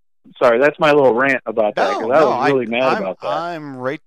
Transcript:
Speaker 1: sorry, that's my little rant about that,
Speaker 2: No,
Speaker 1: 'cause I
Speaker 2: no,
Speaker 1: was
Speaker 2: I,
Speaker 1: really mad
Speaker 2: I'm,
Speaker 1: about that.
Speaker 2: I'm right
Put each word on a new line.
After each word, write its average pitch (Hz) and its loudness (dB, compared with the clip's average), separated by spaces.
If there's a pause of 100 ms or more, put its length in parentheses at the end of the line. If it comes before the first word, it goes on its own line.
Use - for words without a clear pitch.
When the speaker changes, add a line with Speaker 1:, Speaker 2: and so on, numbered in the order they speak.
(380)
Speaker 1:
sorry, 120 4
that's 147 0
my 156 2
little 135 4
rant 131 0
about 107 -2
that, - 0
Speaker 2:
No, 392 -4
Speaker 1:
'cause 220 -4
I 143 4
Speaker 2:
no, 147 4
Speaker 1:
was 120 0
Speaker 2:
I, 131 -2
Speaker 1:
really 131 0
mad 117 -4
Speaker 2:
I'm, 170 -2
Speaker 1:
about 92 -8
that. 127 -8
Speaker 2:
I'm 156 -8
right 131 -8